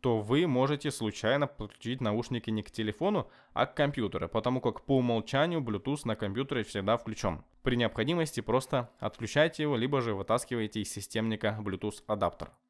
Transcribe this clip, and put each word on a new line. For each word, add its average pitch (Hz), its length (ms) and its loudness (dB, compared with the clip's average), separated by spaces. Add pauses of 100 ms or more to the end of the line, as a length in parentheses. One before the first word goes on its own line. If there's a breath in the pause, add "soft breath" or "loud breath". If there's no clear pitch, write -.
то 117 200 4
вы 135 260 2
можете 139 440 2
случайно 120 560 0
подключить 117 540 -8
наушники 113 500 0
не 110 120 0
к - 80 -12
телефону, 151 600 -2 (220 loud breath)
а 127 140 2
к - 100 -12
компьютеру, 117 520 0
потому 123 320 0
как 120 260 -2
по 139 100 4
умолчанию 135 640 2
Bluetooth 131 440 -4
на 113 120 -2
компьютере 113 480 -2
всегда 101 320 0
включен. 104 480 -4 (180)
При 127 140 2
необходимости 131 640 0
просто 123 580 0
отключайте 147 680 0
его, 147 120 2
либо 131 240 2
же 117 140 0
вытаскивайте 110 680 0
из 95 100 -4
системника 107 720 -2
Bluetooth 101 460 -4
адаптер. 98 440 -2 (180)